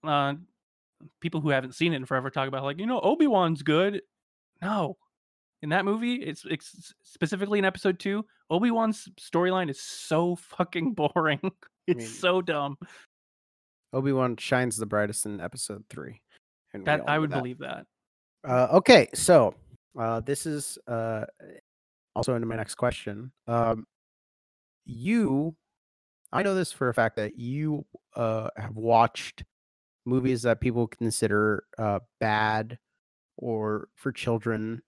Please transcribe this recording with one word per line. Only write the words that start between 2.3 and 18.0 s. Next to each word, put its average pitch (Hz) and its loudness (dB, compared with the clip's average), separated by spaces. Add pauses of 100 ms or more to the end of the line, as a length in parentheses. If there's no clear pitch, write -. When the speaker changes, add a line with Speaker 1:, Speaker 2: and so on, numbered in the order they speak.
Speaker 1:
talk 139 -4
about, 135 -6
like, 143 -6
"You 202 -6
know, 247 0
Obi-Wan's 196 2
good." 175 2 (580)
No. 190 -2 (640)
In 151 -8
that 160 2
movie, 226 0
it's, 165 -8
it's - -8
s-, - -20
specifically 202 -2
in 190 2
Episode 185 0
Two, 202 -2 (260)
Obi-Wan's 220 0 (120)
storyline 180 0
is 135 -10
so 170 0
fucking 180 -4
<laughs> - -
boring. 156 0
Speaker 2:
I 190 0 (380)
Speaker 1:
It's 160 2
Speaker 2:
mean 113 -10
Speaker 1:
so 180 0
dumb. 147 -4 (1160)
Speaker 2:
Obi-Wan 131 0
shines 123 0
the 110 -6
brightest 104 0
in 101 -8
Episode 104 -10
Three, - -14 (500)
and 101 -12
we - -6
Speaker 1:
That, 151 2
Speaker 2:
all - -6
Speaker 1:
I 147 2
Speaker 2:
know 160 0
Speaker 1:
would 151 -2
Speaker 2:
that. 135 -4
Speaker 1:
believe 127 -6
that. - -12 (580)